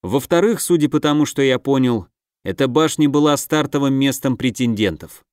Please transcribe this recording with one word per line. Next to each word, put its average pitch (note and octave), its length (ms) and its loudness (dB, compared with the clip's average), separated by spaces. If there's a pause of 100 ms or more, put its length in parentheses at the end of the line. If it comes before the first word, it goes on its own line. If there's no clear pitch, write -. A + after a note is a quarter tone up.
Во-вторых, A#3 580 0
судя D#3 280 2
по D3+ 120 0
тому, D3+ 260 2
что - 160 -4
я B2+ 160 2
понял, B2+ 480 0 (380)
эта A2 240 -2
башня D3+ 400 2
была D3 280 2
стартовым C#3+ 580 -2
местом C3+ 420 0
претендентов. G#2+ 960 -2